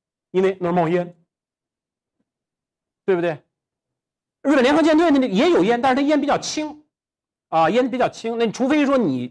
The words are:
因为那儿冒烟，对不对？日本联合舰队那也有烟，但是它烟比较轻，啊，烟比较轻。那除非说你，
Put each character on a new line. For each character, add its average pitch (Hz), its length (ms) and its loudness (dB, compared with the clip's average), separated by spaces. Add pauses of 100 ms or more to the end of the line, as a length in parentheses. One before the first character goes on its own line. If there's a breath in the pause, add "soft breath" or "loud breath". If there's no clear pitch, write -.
(300)
因 185 100 0
为 190 200 0
那 175 80 -4
儿 170 40 -2
冒 175 160 0
烟， 175 280 -4 (1900)
对 190 120 0
不 170 40 -4
对？ 170 120 -2 (1120)
日 277 120 0
本 277 80 4
联 254 100 2
合 302 80 2
舰 311 160 4
队 339 140 2
那 269 160 2
也 226 240 2
有 214 140 2
烟， 240 180 0
但 269 80 2
是 254 60 2
它 277 60 0
烟 285 180 2
比 285 80 -2
较 233 100 0
轻， - 460 -10 (640)
啊， 160 200 2
烟 240 220 0
比 254 80 -6
较 240 100 0
轻。 226 300 -8
那 233 140 0
除 254 160 -2
非 294 180 2
说 269 100 0
你， 131 340 -2